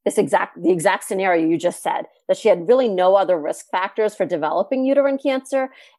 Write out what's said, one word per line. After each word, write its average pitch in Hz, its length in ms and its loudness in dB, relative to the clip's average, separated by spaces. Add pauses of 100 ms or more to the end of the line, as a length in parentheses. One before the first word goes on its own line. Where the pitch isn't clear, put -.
this 196 140 -2
exact, 185 440 -2
the 170 80 2
exact 185 320 0
scenario 185 420 0
you 160 140 0
just - 240 -4
said, - 240 -4 (220)
that 190 80 2
she - 120 0
had 175 200 2
really 247 200 4
no 185 280 2
other 180 200 2
risk 160 360 -6
factors 202 420 -2
for 196 100 -2
developing 170 600 -2
uterine 277 340 2
cancer 262 500 -4 (300)